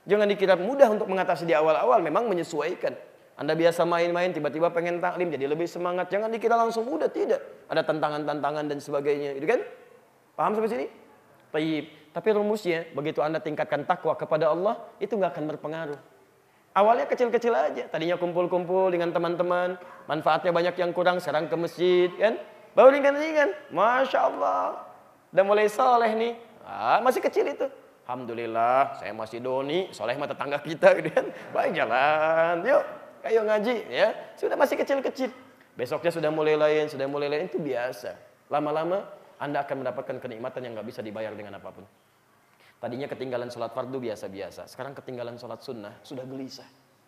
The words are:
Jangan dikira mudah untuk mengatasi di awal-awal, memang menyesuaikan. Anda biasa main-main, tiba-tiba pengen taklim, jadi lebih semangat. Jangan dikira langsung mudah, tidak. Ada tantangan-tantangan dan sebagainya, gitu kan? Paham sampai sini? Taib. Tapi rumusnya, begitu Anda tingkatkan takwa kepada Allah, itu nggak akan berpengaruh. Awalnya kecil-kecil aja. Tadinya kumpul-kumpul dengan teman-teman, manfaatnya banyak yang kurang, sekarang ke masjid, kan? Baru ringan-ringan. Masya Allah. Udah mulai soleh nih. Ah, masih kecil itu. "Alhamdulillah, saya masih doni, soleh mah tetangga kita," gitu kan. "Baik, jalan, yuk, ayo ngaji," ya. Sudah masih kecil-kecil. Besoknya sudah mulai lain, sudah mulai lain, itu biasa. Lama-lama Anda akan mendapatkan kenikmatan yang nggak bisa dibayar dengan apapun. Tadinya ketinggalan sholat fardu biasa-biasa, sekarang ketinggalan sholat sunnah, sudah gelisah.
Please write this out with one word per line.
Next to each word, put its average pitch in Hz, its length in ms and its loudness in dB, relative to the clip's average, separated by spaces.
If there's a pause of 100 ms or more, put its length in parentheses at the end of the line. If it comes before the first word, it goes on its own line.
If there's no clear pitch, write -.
Jangan 208 160 4
dikira 190 320 4
mudah 240 320 4
untuk 214 160 0
mengatasi 180 400 0
di 165 80 0
awal-awal, 160 480 4
memang 170 320 2
menyesuaikan. 160 640 -4 (400)
Anda 143 160 -2
biasa 165 320 4
main-main, 175 480 2
tiba-tiba 156 400 0
pengen 170 320 -2
taklim, 175 240 -2
jadi 139 160 -2
lebih 156 240 -2
semangat. 175 400 -4
Jangan 214 240 -2
dikira 226 240 2
langsung 226 320 0
mudah, 302 240 -2
tidak. - 560 -4
Ada 160 160 0
tantangan-tantangan 151 880 -2
dan 143 80 -6
sebagainya, 143 560 -2
gitu 139 160 -6
kan? 285 80 0 (720)
Paham 180 240 0
sampai 220 160 0
sini? 254 140 -4 (640)
Taib. 156 320 -2 (320)
Tapi 170 160 -2
rumusnya, 208 640 0
begitu 151 240 -2
Anda 156 160 0
tingkatkan 151 480 -4
takwa 160 320 0
kepada 156 320 0
Allah, 180 320 0 (160)
itu - 160 -6
nggak 180 240 0
akan 156 80 -6 (100)
berpengaruh. 151 460 -8 (720)
Awalnya 226 320 4
kecil-kecil 233 480 2
aja. 147 400 0
Tadinya 165 240 0
kumpul-kumpul 180 720 0
dengan 175 240 0
teman-teman, 175 640 0 (320)
manfaatnya 160 480 2
banyak 170 220 2
yang 175 180 0
kurang, 180 240 2
sekarang 151 320 -2
ke 165 60 0
masjid, 180 580 2
kan? 214 240 0 (320)
Baru 262 240 10
ringan-ringan. 285 560 2 (220)
Masya 247 500 2
Allah. 277 640 -2 (480)
Udah 190 80 6
mulai 208 240 4
soleh 233 480 4
nih. 233 160 -2 (320)
Ah, 104 400 2
masih 262 160 4
kecil - 240 0
itu. 277 240 -2 (400)
"Alhamdulillah, 120 880 0
saya 98 160 -10
masih 110 240 -8
doni, 135 560 -2
soleh 113 240 -4
mah 143 80 -4
tetangga 139 400 -4
kita," 170 320 6
gitu 160 160 -2
kan. 262 160 0 (240)
"Baik, - 240 0
jalan, 156 880 2
yuk, 269 160 4 (480)
ayo 220 160 2
ngaji," 214 480 0
ya. 190 240 2 (160)
Sudah - 240 -4
masih 285 240 2
kecil-kecil. 262 480 -2 (480)
Besoknya 147 320 -4
sudah 160 240 0
mulai 156 240 2
lain, 151 320 2
sudah 135 160 -6
mulai 143 240 -2
lain, 151 240 -4
itu - 80 -4
biasa. 123 560 -6 (320)
Lama-lama 156 560 -2 (320)
Anda 143 240 -4
akan 135 240 -6
mendapatkan 127 400 -6
kenikmatan 120 400 -10
yang 120 160 -12
nggak 107 80 -12
bisa 117 160 -12
dibayar 107 320 -10
dengan 101 240 -16
apapun. 95 240 -18 (960)
Tadinya 120 320 -8
ketinggalan 120 400 -6
sholat 117 240 -10
fardu 131 240 -6
biasa-biasa, 98 720 -10
sekarang 135 240 -14
ketinggalan 120 400 -12
sholat 117 240 -14
sunnah, 110 400 -14
sudah 131 240 -14
gelisah. 131 400 -14 (440)